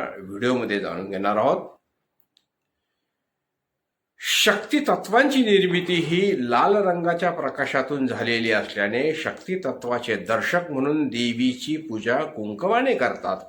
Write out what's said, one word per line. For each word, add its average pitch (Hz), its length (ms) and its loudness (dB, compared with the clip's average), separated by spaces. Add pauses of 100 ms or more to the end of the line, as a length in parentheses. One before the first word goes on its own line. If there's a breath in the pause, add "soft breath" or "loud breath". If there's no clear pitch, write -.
(200)
व्हिडिओमध्ये 101 600 -2
जाणून 90 300 -6
घेणार 98 260 0
आहोत. 139 340 2 (2500)
शक्ती - 600 2
तत्वांची 254 600 2
निर्मिती 180 540 4
ही 170 580 2
लाल 156 240 4
रंगाच्या 175 560 2
प्रकाशातून 139 760 -2
झालेली 113 440 0
असल्याने 107 640 0
शक्ती 151 440 -6
तत्वाचे 120 560 -4
दर्शक 113 560 -2
म्हणून 143 360 0
देवीची 120 720 -2
पूजा 113 400 -2
कुंकवाने 170 760 0
करतात. 101 440 -2 (120)